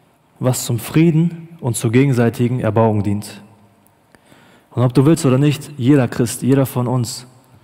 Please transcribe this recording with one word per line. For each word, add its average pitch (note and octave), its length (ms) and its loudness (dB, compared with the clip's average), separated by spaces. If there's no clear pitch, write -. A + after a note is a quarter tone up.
was B2 260 -2
zum A#2 140 -4
Frieden E3 680 0
und A#2+ 160 -4
zur A#2 140 -2
gegenseitigen B2 680 0
Erbauung A2 420 0
dient. G#2 400 -6
Und A#2 120 -2
ob B2+ 120 0
du C3+ 120 4
willst D#3+ 200 2
oder B2+ 120 4
nicht, D3 400 -2
jeder B2+ 280 4
Christ, - 360 -4
jeder C3+ 240 2
von B2 200 -4
uns, A#2+ 400 -4